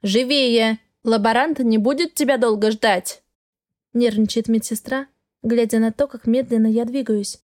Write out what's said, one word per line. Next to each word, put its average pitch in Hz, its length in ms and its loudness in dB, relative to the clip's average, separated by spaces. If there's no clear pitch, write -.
«Живее! 233 760 0
Лаборант 233 560 0
не 226 180 2
будет 277 360 0
тебя 262 240 0
долго 220 340 2
ждать!» 208 520 -2
Нервничает 220 540 0
медсестра, 233 600 -4
глядя 226 380 0
на 226 120 2
то, 285 160 -2
как - 200 -8
медленно 233 400 2
я 226 180 0
двигаюсь. 226 560 -4